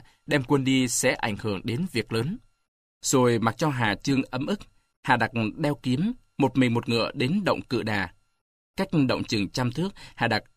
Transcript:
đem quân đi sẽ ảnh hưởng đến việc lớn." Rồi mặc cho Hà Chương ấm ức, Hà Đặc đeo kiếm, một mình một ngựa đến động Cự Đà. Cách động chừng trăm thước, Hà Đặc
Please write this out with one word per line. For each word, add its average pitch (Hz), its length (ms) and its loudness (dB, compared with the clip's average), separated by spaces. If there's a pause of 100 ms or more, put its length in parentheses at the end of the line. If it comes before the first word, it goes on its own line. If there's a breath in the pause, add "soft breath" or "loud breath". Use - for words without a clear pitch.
(260 soft breath)
đem 147 180 0
quân 139 200 2
đi 131 240 2
sẽ 127 260 0
ảnh 104 240 -4
hưởng 101 260 -4
đến 127 280 -4
việc 113 220 -4
lớn." 135 240 -2 (640)
Rồi 123 380 4
mặc 110 180 0
cho 160 120 0
Hà 117 260 0
Chương 135 260 -2 (100)
ấm 135 140 -4
ức, 196 140 -2 (440)
Hà 127 140 4
Đặc 110 140 0 (260)
đeo 147 180 0
kiếm, 151 380 -2 (240)
một 135 200 2
mình 123 160 4
một 120 160 -2
ngựa 117 240 0
đến 156 300 -2
động - 180 0
Cự - 220 -2
Đà. 101 300 -2 (640)
Cách 190 100 0 (200)
động 98 160 0
chừng 101 260 -2
trăm 123 220 -2
thước, 160 180 -4 (260 loud breath)
Hà 117 120 0
Đặc 107 160 0 (140)